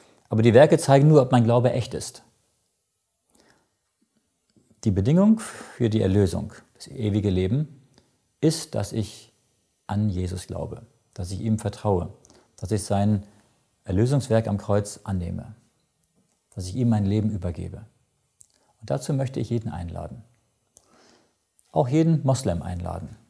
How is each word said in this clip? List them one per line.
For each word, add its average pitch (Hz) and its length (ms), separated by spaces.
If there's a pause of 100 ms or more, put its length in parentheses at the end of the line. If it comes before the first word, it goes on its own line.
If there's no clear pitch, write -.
(280)
aber 110 140
die 117 120
Werke 151 240
zeigen 139 300
nur, 151 140
ob 127 100
mein 120 120
Glaube 120 280
echt - 220
ist. - 280 (2500)
Die 113 60
Bedingung 165 480
für - 500
die 107 140
Erlösung, 98 500 (220)
das - 140
ewige 104 420
Leben, 98 500 (600)
ist, - 340
dass 101 180
ich - 400 (540)
an 104 240
Jesus 92 360
glaube, 82 360 (320)
dass 90 160
ich 92 100
ihm 110 180
vertraue, 98 540 (440)
dass 98 160
ich 101 100
sein 101 400 (640)
Erlösungswerk 113 640
am 104 100
Kreuz 104 460
annehme, 87 500 (1000)
dass 92 120
ich 92 80
ihm 123 140
mein 107 180
Leben 104 240
übergebe. 87 560 (960)
Und 110 100
dazu 143 240
möchte 135 260
ich 117 100
jeden 113 200
einladen. 85 540 (1500)
Auch 147 180
jeden 160 360
Moslem 101 360
einladen. 87 560 (140)